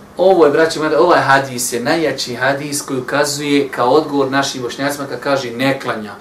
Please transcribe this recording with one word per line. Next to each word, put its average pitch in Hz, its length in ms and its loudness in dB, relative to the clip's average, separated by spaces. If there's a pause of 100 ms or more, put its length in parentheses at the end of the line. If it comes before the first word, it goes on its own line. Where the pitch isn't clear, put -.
(180)
Ovo 180 280 6
je, 143 60 6
braćo 156 280 2
moja, 151 200 0
ovaj 165 220 4
hadis 127 520 0
je 117 60 -2
najjači 151 560 -2
hadis 139 460 -4
koji 135 180 -6
ukazuje 143 680 -2
kao 123 200 0
odgovor 143 420 2
našim 135 300 -2
Bošnjacima 139 460 -6
kad 127 120 -10
kaže: 135 320 -2
"Ne 131 280 -2
klanja, 107 420 -8